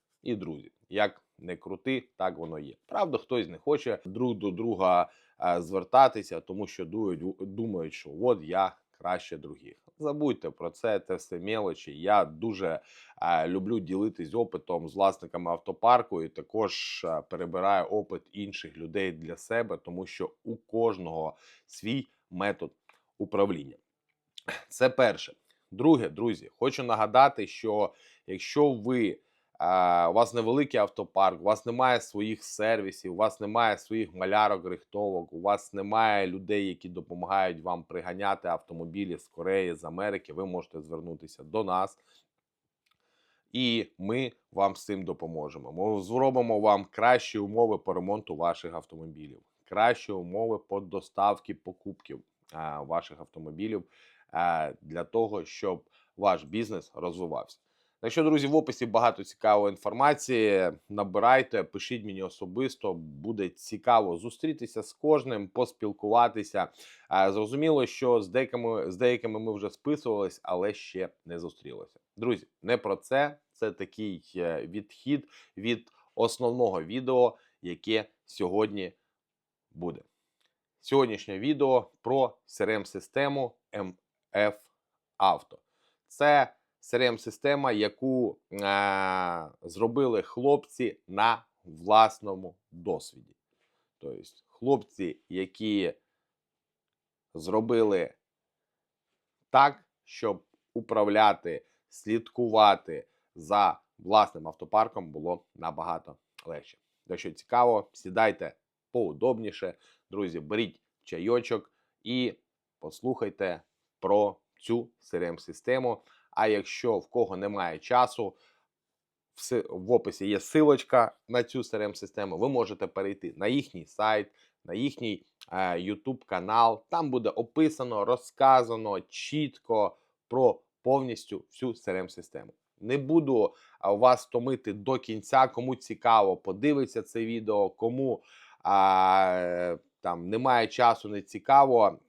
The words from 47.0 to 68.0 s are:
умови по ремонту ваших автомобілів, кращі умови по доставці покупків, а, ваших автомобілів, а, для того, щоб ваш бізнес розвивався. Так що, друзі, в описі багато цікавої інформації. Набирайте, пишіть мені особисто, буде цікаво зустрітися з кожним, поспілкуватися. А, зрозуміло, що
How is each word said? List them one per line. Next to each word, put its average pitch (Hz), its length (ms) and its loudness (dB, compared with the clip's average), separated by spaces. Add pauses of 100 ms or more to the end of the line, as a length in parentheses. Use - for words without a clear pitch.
умови 107 380 0
по 92 160 -4
ремонту 92 420 -4
ваших 82 380 -2
автомобілів, 80 680 -16 (240)
кращі 113 460 0
умови 101 460 -4
по 98 220 -6
доставці 98 720 -2
покупків, - 720 -16 (280)
а, 78 300 -8
ваших 78 380 -6
автомобілів, 82 640 -8 (480)
а, 82 400 0 (100)
для 82 220 -8
того, 104 420 -4
щоб - 380 -6 (340)
ваш 92 260 2
бізнес 101 500 -8
розвивався. 82 640 -8 (400)
Так 113 120 -4
що, 165 120 2
друзі, 151 240 4
в 147 80 4
описі 151 300 0
багато 113 380 2
цікавої 104 480 2
інформації. 110 1000 2 (180)
Набирайте, 104 720 2
пишіть - 420 -10
мені 95 180 -10
особисто, 98 720 -6
буде 85 560 -8
цікаво 104 680 0
зустрітися 117 640 -8
з - 100 -20
кожним, 127 540 0
поспілкуватися. 107 1200 0 (420)
А, 95 220 4
зрозуміло, 131 540 2
що 120 360 2